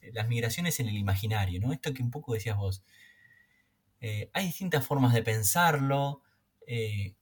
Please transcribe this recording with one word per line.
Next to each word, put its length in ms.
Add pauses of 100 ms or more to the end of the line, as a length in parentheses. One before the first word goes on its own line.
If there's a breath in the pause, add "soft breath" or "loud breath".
(140)
las 140
migraciones 520
en 100
el 80
imaginario, 640
¿no? 120
Esto 200
que 100
un 80
poco 220
decías 240
vos. 260 (1160 soft breath)
Eh, 320
hay 140
distintas 380
formas 280
de 100
pensarlo, 1000 (460 soft breath)
eh, 540